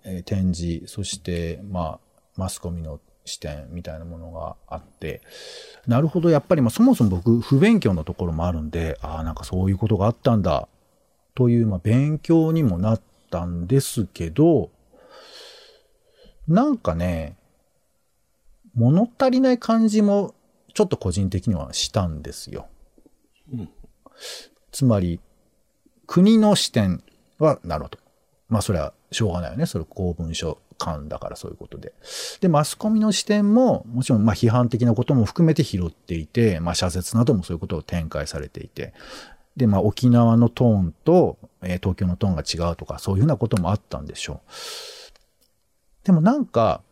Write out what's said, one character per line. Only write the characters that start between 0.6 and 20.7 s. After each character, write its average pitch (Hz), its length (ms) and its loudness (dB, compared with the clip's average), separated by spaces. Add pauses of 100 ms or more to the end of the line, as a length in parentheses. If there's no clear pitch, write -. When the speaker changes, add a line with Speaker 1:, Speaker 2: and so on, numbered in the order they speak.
Speaker 1:
そ - 160 -10
し - 180 -10
て、 85 420 -6
ま 90 360 -8
あ、 - 0 - (380)
マ 95 100 -6
ス - 120 -10
コ 87 120 -8
ミ 85 100 -8
の 78 200 -12 (240)
視 - 160 -14
点 73 300 -12
み 87 120 -12
た 78 100 -12
い 78 60 -14
な 82 60 -16
も 85 140 -14
の 82 120 -16
が 82 240 -12 (120)
あ - 100 -12
っ - 60 -14
て、 - 380 -12 (640)
な 120 140 2
る 160 80 2
ほ 160 140 -2
ど、 170 80 4
や 151 100 4
っ - 60 -10
ぱ 180 100 2
り、 147 60 2
ま 120 60 4
あ、 - 20 2
そ - 120 0
も 247 140 6
そ - 80 2
も 107 60 4
僕、 110 320 2
不 135 180 2
勉 202 220 4
強 101 120 2
の 80 120 -2
と 90 80 -8
こ 90 140 -4
ろ 85 40 -2
も 80 160 -2
あ 90 60 0
る 80 80 -4
ん 78 80 -6
で、 80 320 -4
あ 78 160 -10
ー、 80 60 -8
な 80 100 -6
ん - 20 -10
か - 80 -12
そ 92 220 -2
う 95 40 2
い 98 40 2
う 95 40 -2
こ 107 120 -2
と 107 80 2
が 92 80 2
あ 113 60 4
っ - 40 -2
た 117 220 0
ん 101 40 2
だ、 76 280 0 (640)
と 123 160 2
い 120 120 4
う、 113 60 2
ま 101 80 -2
あ、 92 40 -4
勉 139 400 0
強 160 340 2
に 165 100 2
も 95 140 2
な 107 160 2
っ 113 80 -2 (300)
た 87 120 -4
ん 87 240 -6
で 135 140 4
す - 240 -4
け 85 240 -8
ど、 147 420 2 (1800)
な 220 220 4
ん 269 80 0
か - 180 -4
ね、 85 400 -4 (1400)
物 151 340 4 (100)
足 262 120 4
り 254 100 2
な 262 100 4
い 247 60 2
感 226 320 2
じ 214 120 2
も、 202 340 0 (380)